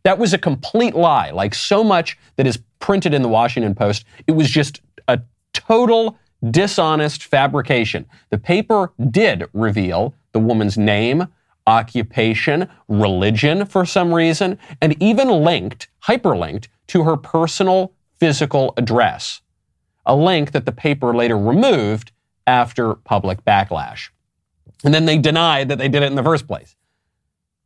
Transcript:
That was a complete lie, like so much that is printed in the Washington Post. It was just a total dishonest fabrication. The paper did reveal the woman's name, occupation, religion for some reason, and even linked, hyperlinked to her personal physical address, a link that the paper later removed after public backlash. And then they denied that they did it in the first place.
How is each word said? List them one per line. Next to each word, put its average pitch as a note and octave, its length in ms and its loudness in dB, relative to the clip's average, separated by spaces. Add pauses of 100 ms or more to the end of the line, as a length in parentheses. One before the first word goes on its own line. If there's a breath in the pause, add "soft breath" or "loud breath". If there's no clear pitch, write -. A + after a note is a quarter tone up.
That F#3+ 140 2
was G3+ 160 0
a - 40 2
complete G#3+ 580 -2
lie, C#3 360 0
like G2 240 -4
so G3+ 280 0
much F#3+ 340 0 (180 soft breath)
that C3+ 120 2
is A2+ 120 -2 (200)
printed F#3 340 0
in C#3 80 2
the A#2+ 80 0
Washington A2+ 460 0
Post. G#2 300 -2 (220 loud breath)
It D#3+ 60 2
was D#3 160 2
just - 320 -2 (260)
a D3 140 0 (320)
total A3+ 640 0 (320 soft breath)
dishonest D#3 720 0
fabrication. C3+ 840 0 (240 soft breath)
The G#2+ 80 -2
paper G3 540 0 (180)
did B2+ 440 0
reveal G#2 600 -2 (200)
the A2+ 60 0
woman's A2 380 0
name, A2+ 500 0 (400)
occupation, A2+ 1000 0 (220 soft breath)
religion G#2+ 760 0
for F#3+ 200 -2
some E3+ 280 0
reason, E3+ 440 0 (240 loud breath)
and D#3 200 2
even A3+ 280 2
linked, D3+ 580 0 (180)
hyperlinked G#2 640 -2 (200)
to E3+ 160 0
her D#3 120 2
personal F#3 800 0 (260)
physical C#3 580 0
address, A2+ 640 -2 (640)
a C3 100 2
link D3+ 360 2
that C3+ 140 -2
the B2+ 60 -4
paper C#3 420 -2
later A#2 240 2
removed A#2 760 0 (360)
after A#2+ 480 0
public F#2+ 500 -4
backlash. F2 640 -2 (720)
And C#3+ 100 4
then D#3 120 2
they D#3 140 2
denied D3+ 500 0
that C#3 80 -4
they C3+ 100 -4
did C#3+ 160 0
it C#3 40 2
in C#3 80 -4
the C3+ 80 -2
first D#3 240 0
place. - 280 -12 (920)